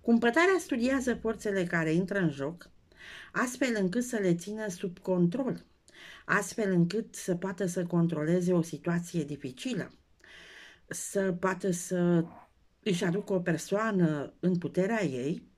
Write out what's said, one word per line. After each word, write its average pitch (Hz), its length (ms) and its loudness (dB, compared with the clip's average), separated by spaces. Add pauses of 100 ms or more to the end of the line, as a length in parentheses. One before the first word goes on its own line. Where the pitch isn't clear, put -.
Cumpătarea 233 580 4
studiază 254 560 0
forțele 214 480 -2
care 165 300 0
intră 196 260 0
în 170 100 2
joc, 139 400 -6 (640)
astfel 247 480 -2
încât 190 240 0
să 240 140 -4
le 180 180 4
țină 214 320 -6
sub 180 320 -8
control, 185 680 0 (600)
astfel 202 460 0
încât 180 440 2
să 180 200 -2
poată 190 300 -4
să 175 200 -2
controleze 170 680 2
o 175 80 4
situație 170 600 -4
dificilă, 143 680 -6 (960)
să 190 520 -2
poată 190 320 0
să 175 540 2 (640)
își 180 140 0
aducă 196 300 -2
o 185 60 2
persoană 175 1000 0
în 180 180 2
puterea 196 460 0
ei 139 440 -4 (100)